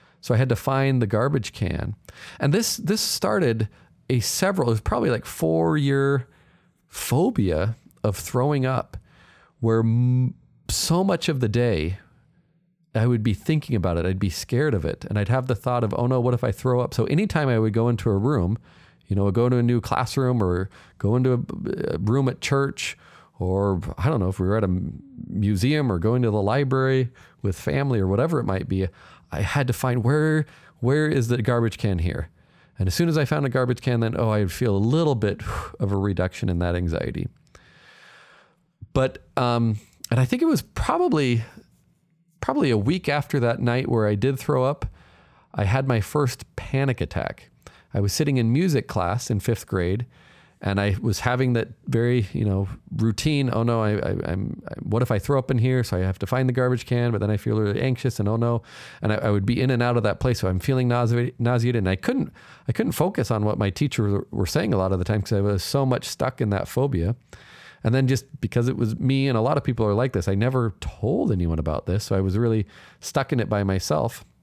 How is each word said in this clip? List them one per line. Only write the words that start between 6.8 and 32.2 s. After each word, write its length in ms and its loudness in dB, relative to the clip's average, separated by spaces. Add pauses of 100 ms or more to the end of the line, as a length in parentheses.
phobia 880 0 (280)
of 140 0
throwing 480 -2
up, 320 -4 (640)
where 220 2
m-, 520 2 (360)
so 340 0
much 260 0
of 100 0
the 80 2
day 520 0 (960)
I 100 2
would 180 2
be 120 2
thinking 400 -2
about 220 0
it. 100 0
I'd 120 0
be 120 0
scared 420 -2
of 120 0
it. 200 -6
And 140 -2
I'd 100 0
have 180 0
the 80 0
thought 280 -2
of, 140 0
"Oh 100 0
no, 120 2
what 140 2
if 100 -2
I 80 0
throw 300 0
up?" 120 -4
So 120 0
anytime 420 0
I 120 2
would 140 2
go 160 2
into 200 0
a 80 2
room, 400 2 (500)
you 80 -2
know, 160 2
go 180 2
to 80 4
a 60 2
new 160 4
classroom 640 0
or 280 0 (280)
go 180 2
into 180 4
a, 600 -4
a 60 -4
room 280 2
at 140 -6
church, 560 -2 (420)
or 400 0 (180)
I 120 0
don't 100 2
know, 100 2
if 100 -4
we 80 0
were 100 2
at 60 0
a 40 2
m-, 340 -4 (280)
museum 640 0
or 80 0
going 240 2
to 80 2
the 100 2
library 680 2 (340)
with 160 -2
family 400 0
or 80 2
whatever 320 2
it 60 -4
might 220 -2
be, 200 0 (440)
I 100 -4
had 260 0
to 60 0
find 300 -2
where, 420 2 (340)
where 280 2
is 200 0
the 140 0
garbage 360 0
can 220 0
here? 300 -2 (500)